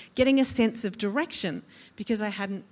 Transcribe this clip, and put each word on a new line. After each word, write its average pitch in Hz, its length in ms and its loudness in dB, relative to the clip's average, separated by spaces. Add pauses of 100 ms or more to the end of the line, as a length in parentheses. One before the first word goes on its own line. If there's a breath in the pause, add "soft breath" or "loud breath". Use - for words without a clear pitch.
(140)
getting 269 260 6
a 262 40 4
sense 226 400 0
of 190 120 -6
direction 208 640 -2 (320 loud breath)
because 214 280 -4
I 208 80 -2
hadn't 196 400 -6